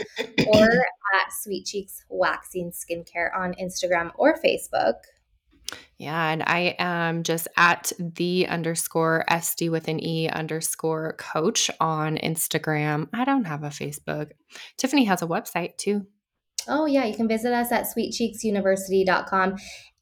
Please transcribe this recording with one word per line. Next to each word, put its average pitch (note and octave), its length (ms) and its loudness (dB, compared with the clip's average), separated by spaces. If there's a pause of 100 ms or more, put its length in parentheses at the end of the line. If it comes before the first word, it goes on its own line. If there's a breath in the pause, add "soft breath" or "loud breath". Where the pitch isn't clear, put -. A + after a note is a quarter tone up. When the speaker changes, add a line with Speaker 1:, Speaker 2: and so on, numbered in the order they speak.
Speaker 1:
<clears throat> - 120 -14
Speaker 2:
or - 440 6
at - 760 2
Sweet - 260 -6
Cheeks - 440 -10
Waxing F3 640 -2
Skincare E3+ 640 -6
on F3+ 200 -2
Instagram F3+ 640 -2
or D#4 200 4
Facebook. - 600 0 (1040 loud breath)
Speaker 1:
Yeah, D#3 340 0
and D#3+ 120 0
I F3 360 2
am E3+ 440 0
just E3 320 -2
at E3+ 420 4
the F3 520 0
underscore E3 800 0
S E3 260 0
D E3+ 140 -2
with D#3+ 180 -2
an D#3+ 160 -2
E D#3+ 240 -2
underscore D#3+ 920 -4
coach - 640 0
on D#3 380 0
Instagram. D#3 960 -2
I A#3 100 0
don't C4+ 220 2
have D3+ 180 -8
a D3 60 -6
Facebook. D3+ 600 -8 (440 loud breath)
Tiffany C4 300 2
has F#3 160 2
a E3 60 -4
website F3 500 -4
too. G3+ 300 -2 (600)
Speaker 2:
Oh, D4+ 200 2
yeah. C4+ 180 2
You G#3 100 -2
can A3 140 0
visit A3+ 240 0
us A#3+ 180 0
at G#3+ 160 0
sweet G#3 240 -2
cheeks A3+ 320 -4
university F#3+ 600 2
dot F3+ 220 2
com, F#3+ 280 2 (460 loud breath)